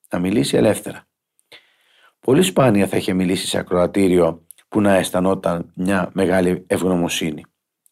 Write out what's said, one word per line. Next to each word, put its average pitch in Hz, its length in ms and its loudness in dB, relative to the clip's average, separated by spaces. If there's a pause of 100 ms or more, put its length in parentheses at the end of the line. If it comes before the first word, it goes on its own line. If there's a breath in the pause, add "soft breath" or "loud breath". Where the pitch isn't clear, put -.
(100)
να 101 80 -4
μιλήσει 107 380 -2
ελεύθερα. - 520 0 (1120 soft breath)
Πολύ 143 220 4
σπάνια 120 440 2
θα 101 100 -4
είχε 101 160 -4
μιλήσει 92 340 -2
σε - 120 -4
ακροατήριο 90 880 0 (220)
που - 120 -2
να 98 140 4
αισθανόταν 92 800 -2
μια 90 380 -2
μεγάλη 90 540 0
ευγνωμοσύνη. 85 800 -2 (480 loud breath)